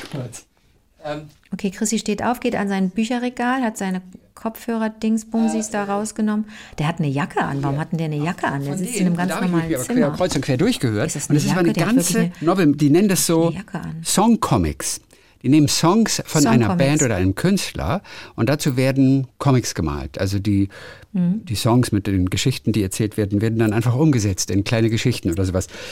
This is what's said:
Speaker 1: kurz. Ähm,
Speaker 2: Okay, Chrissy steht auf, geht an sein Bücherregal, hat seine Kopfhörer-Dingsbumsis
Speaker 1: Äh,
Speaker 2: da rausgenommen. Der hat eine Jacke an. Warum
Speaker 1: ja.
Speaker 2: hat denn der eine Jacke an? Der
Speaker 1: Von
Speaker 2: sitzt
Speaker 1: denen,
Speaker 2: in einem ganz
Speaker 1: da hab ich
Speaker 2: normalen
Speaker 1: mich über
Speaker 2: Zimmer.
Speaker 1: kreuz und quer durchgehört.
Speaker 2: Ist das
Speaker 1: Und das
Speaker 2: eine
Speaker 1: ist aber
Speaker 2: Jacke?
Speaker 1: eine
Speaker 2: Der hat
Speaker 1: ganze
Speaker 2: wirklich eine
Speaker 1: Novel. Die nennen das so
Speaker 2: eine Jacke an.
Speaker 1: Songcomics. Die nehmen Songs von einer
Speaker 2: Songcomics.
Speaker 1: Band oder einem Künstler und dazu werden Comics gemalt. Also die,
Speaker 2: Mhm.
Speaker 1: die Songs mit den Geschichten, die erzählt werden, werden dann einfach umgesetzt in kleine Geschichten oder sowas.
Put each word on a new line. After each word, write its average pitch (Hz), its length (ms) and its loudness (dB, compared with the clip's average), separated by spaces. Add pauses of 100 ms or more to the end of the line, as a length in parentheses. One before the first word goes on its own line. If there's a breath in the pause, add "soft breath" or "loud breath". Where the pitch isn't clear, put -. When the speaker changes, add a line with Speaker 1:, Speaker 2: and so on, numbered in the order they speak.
(120)
Speaker 1:
kurz. 131 340 -12 (600)
Ähm, 151 160 -8 (320)
Speaker 2:
Okay, 196 180 -4
Chrissy 220 280 -2
steht 208 240 -4
auf, 247 180 -2
geht 233 140 -2
an 202 120 -2
sein 190 220 0
Bücherregal, 247 720 -2
hat 226 160 -2
seine 185 240 -4 (320)
Kopfhörer-Dingsbumsis 220 1400 -2
Speaker 1:
Äh, - 20 -16
Speaker 2:
da 208 140 -2
rausgenommen. 214 600 -2 (320 loud breath)
Der 147 100 0
hat 170 120 -2
eine 156 80 0
Jacke 143 340 -2
an. 139 220 -4
Warum 139 120 0
Speaker 1:
ja. 147 60 -2
Speaker 2:
hat 165 100 -8
denn 165 80 -2
der 165 80 -2
eine 151 160 -4
Jacke - 240 -4
an? 139 160 -4
Der 139 100 -4
Speaker 1:
Von 143 60 -4
Speaker 2:
sitzt 180 160 -6
Speaker 1:
denen, 196 60 -2
Speaker 2:
in 180 60 4
einem 175 100 0
ganz 180 120 0
Speaker 1:
da 165 80 -4
hab 202 80 -4
ich 180 60 0
Speaker 2:
normalen 165 200 0
Speaker 1:
mich 156 60 -2
über - 100 -4
Speaker 2:
Zimmer. 233 240 2
Speaker 1:
kreuz 180 240 -2
und 143 60 -2
quer 131 160 0
durchgehört. 135 500 0
Speaker 2:
Ist - 80 -6
das - 140 -6
Speaker 1:
Und 143 60 2
das 143 100 4
Speaker 2:
eine 139 80 0
Speaker 1:
ist 170 40 0
aber 175 100 2
Speaker 2:
Jacke? - 20 2
Speaker 1:
eine 214 40 2
Speaker 2:
Der 170 140 0
hat 220 80 2
Speaker 1:
ganze 175 200 2
Speaker 2:
wirklich 175 260 0
eine 151 40 -2
Speaker 1:
Novel. 170 300 4
Die 147 140 2
nennen 180 200 6
das 185 160 0
so 165 220 2
Speaker 2:
eine 151 80 -2
Jacke - 240 -10
an. 160 240 -10
Speaker 1:
Songcomics. 147 1000 2 (420 soft breath)
Die 123 60 0
nehmen 147 180 6
Songs 196 580 2
von 156 220 2
einer 226 180 6
Speaker 2:
Songcomics. 170 240 2
Speaker 1:
Band 151 140 2
oder 117 120 0
einem 92 200 2
Künstler 185 680 -2 (340 loud breath)
und 107 140 0
dazu 147 260 0
werden 131 520 4 (100)
Comics 131 380 2
gemalt. 73 440 -4
Also 98 200 0
die, 98 300 2 (440 loud breath)
Speaker 2:
Mhm. 185 320 0
Speaker 1:
die 107 100 -4
Songs 120 360 2
mit 101 160 0
den 95 240 2
Geschichten, - 420 -2
die 110 80 2
erzählt 104 360 -2
werden, 104 220 0
werden 113 200 0
dann 113 120 2
einfach 113 240 0
umgesetzt 123 540 2
in 98 140 0
kleine 113 260 2
Geschichten 113 420 -2
oder 92 140 0
sowas. 92 220 -2 (240 loud breath)